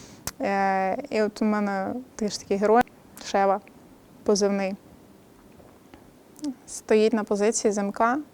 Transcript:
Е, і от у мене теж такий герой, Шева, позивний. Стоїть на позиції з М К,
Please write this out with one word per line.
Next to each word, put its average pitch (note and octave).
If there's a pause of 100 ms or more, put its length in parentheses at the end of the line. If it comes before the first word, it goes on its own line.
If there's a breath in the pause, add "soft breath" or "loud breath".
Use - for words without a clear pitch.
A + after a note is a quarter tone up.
(420 loud breath)
Е, G3 (120)
і G#3+
от G#3
у A3+
мене G#3 (220)
теж G#3
такий -
герой, G#3+ (420)
Шева, G3 (640)
позивний. G3 (1900)
Стоїть A3
на G#3
позиції G#3
з G#3
М G3+
К, A#3+ (160)